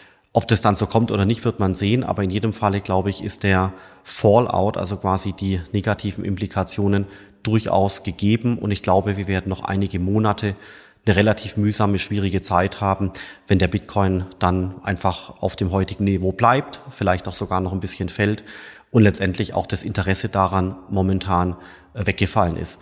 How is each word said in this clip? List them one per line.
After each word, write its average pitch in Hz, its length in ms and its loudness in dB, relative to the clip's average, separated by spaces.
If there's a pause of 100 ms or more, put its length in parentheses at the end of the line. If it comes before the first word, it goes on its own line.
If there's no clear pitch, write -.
(320)
Ob - 160 0
das 110 140 4
dann 104 140 4
so 104 100 0
kommt 113 240 2
oder 101 160 2
nicht, 113 180 0
wird 117 160 -2
man 95 140 2
sehen. 110 300 2
Aber - 180 -2
in 95 80 0
jedem 104 240 -2
Falle, 101 280 0
glaube 95 280 0
ich, - 140 -6
ist - 180 -4
der 95 320 2 (300)
Fallout, 104 720 2
also 92 200 -4
quasi 95 360 0
die 95 260 -2 (140)
negativen 101 500 -2
Implikationen, 98 840 -2 (340)
durchaus 98 640 2
gegeben. 113 560 0
Und 104 100 -4
ich 104 140 -2
glaube, 98 340 2
wir 98 100 -6
werden 95 220 -2
noch 95 140 -4
einige 98 340 -2
Monate 101 580 0 (480)
eine 101 120 2
relativ 101 420 2
mühsame, 104 400 2
schwierige 95 440 -2
Zeit 92 380 0
haben, 98 320 0 (360)
wenn 101 100 4
der 87 120 2
Bitcoin 95 560 0 (120)
dann 92 460 0
einfach - 580 -4
auf 95 140 -2
dem 90 160 -2
heutigen 95 320 -2
Niveau 95 280 2
bleibt, 120 500 2 (100)
vielleicht 92 360 0
auch 92 60 -8
sogar 92 260 -4
noch 92 140 -2
ein 98 60 -4
bisschen 90 300 -6
fällt 104 340 0 (480)
und 113 100 6
letztendlich 98 540 2
auch 92 100 -2
das - 180 -2
Interesse 98 460 -2
daran 92 460 0 (140)
momentan, 92 640 0 (380)
äh, 98 140 -4
weggefallen 92 500 0
ist. - 240 -4